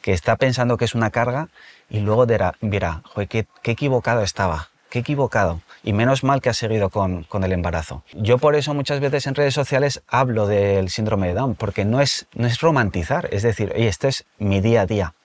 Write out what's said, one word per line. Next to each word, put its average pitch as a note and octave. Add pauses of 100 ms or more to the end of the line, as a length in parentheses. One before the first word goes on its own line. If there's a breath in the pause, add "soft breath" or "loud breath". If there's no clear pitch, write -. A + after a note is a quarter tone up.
que G2
está A2+
pensando B2
que A#2+
es A2
una A2+
carga, B2 (400 loud breath)
y G#2+
luego G#2+
dirá, G2
verá, F#2+
'Joder, G2+
qué, A2 (160)
qué A#2
equivocado A#2+
estaba, F2+ (200)
qué B2
equivocado'". A#2 (220 loud breath)
Y G#2+
menos B2
mal C3+
que -
has A2+
seguido A2
con, F#2
con F#2+
el F#2
embarazo. E2+ (100)
Yo G#2+
por D3
eso D3
muchas C#3+
veces C#3
en C3+
redes C#3+
sociales C#3
hablo A#2+
del G2+
síndrome G#2+
de F2
Down, A#2+
porque G#2
no A#2
es, -
no A#2
es A#2
romantizar, B2+
es G2+
decir, A2
"Oye, A2+
esto -
es - (140)
mi G2
día A2+
a F#2+
día F#2 (120)